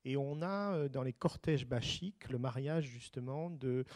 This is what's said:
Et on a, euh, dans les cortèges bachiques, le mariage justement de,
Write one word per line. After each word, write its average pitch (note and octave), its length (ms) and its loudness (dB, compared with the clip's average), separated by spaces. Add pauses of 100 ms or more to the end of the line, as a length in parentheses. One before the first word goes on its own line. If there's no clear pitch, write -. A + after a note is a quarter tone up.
Et C3 120 0
on C#3+ 260 0
a, G3 320 0
euh, D3 140 2
dans C3+ 160 -2
les C3 80 0
cortèges D3+ 520 2
bachiques, B2+ 640 -2
le C3 80 -2
mariage C3+ 500 0
justement C3 640 -6
de, C3 340 0 (120)